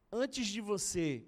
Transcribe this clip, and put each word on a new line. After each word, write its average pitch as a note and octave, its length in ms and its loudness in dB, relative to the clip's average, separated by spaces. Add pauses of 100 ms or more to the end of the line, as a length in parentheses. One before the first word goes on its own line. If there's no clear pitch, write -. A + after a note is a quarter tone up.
(120)
antes C4 340 0
de G3+ 160 -2
você E3+ 680 0